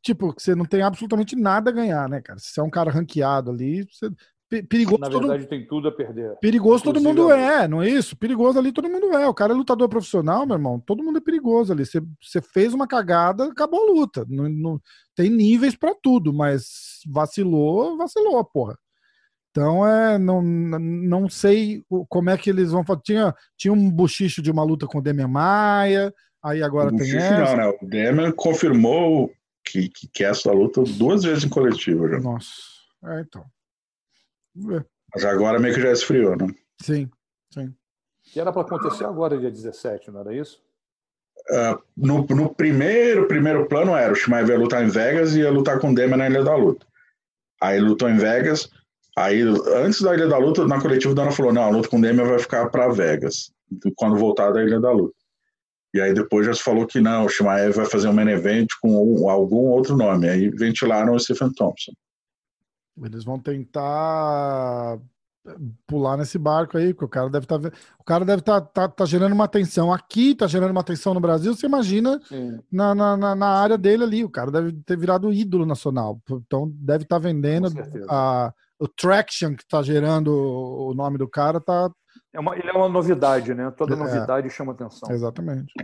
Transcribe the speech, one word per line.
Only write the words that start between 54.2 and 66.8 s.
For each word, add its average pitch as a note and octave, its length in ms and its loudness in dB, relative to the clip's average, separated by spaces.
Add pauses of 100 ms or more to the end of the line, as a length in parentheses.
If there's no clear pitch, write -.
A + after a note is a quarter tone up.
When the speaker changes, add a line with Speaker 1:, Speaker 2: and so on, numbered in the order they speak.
Speaker 3:
da A2 120 2
Ilha A2 160 2
da B2 120 2
Luta." G2+ 240 2 (800)
E F#2+ 60 2
aí G2 140 2
depois G#2 320 2
já A#2 80 0
se - 100 -6
falou A2+ 240 2
que B2+ 140 0
não, A2 240 2
o G2 40 0
Shimaev G2+ 460 2
vai G#2+ 100 0
fazer G#2+ 220 0
um G#2 60 2
main G#2+ 160 4
event G#2 380 0 (140)
com A2+ 80 2 (340)
um, F#2+ 60 2
algum G2 420 2
outro C3 260 2
nome. F#2+ 320 2
Aí F#2+ 200 2
ventilaram A2+ 640 0
o A#2+ 60 2
Stephen B2+ 320 -2
Thompson. - 400 -4 (1120)
Speaker 1:
Eles A2+ 220 -12
vão C3 140 -8
tentar C#3 1600 -4 (920)
pular C#3 300 -2
nesse D3 200 -6
barco D#3 400 0
aí, F3 160 0